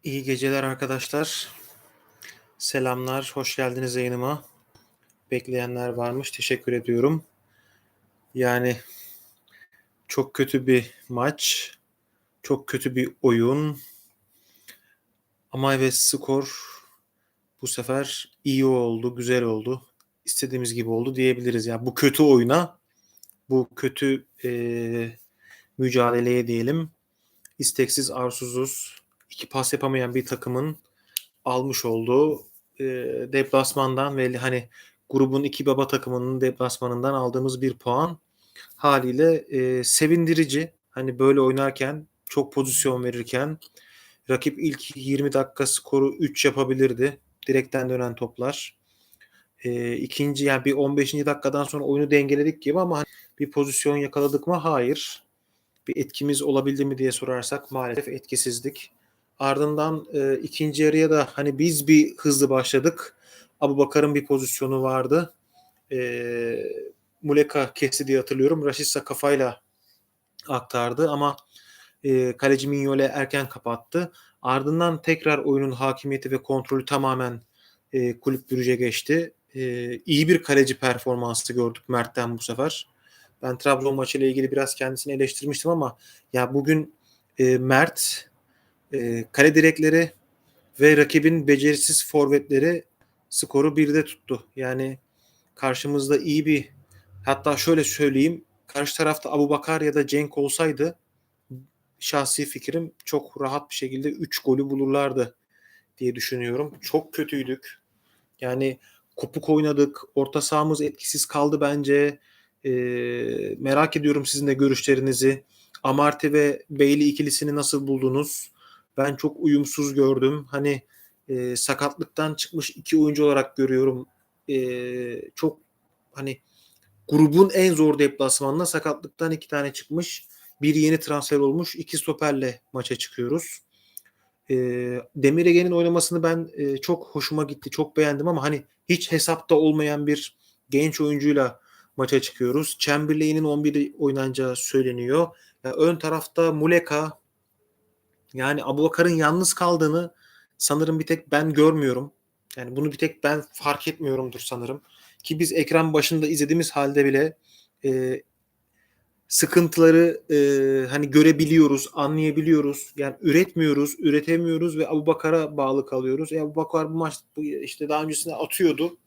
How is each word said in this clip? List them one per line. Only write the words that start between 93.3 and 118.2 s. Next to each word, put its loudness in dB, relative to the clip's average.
skoru 0
birde 2
tuttu. -10
Yani -6
karşımızda -2
iyi 0
bir, 2
hatta 0
şöyle 2
söyleyeyim, 0
karşı -6
tarafta -2
Abubakar 0
ya 0
da 2
Cenk -2
olsaydı -2
şahsi -2
fikrim -8
çok -6
rahat -6
bir -12
şekilde -6
üç -8
golü 0
bulurlardı -2
diye -2
düşünüyorum. -6
Çok -4
kötüydük. -8
Yani -2
kopuk -8
oynadık. 2
Orta 0
sahamız 0
etkisiz -4
kaldı 2
bence. 2
Ee, -4
merak 2
ediyorum 0
sizin -2
de 2
görüşlerinizi. 2
Amartey 2
ve 2
Bailey 4
ikilisini -2
nasıl -2
buldunuz? -2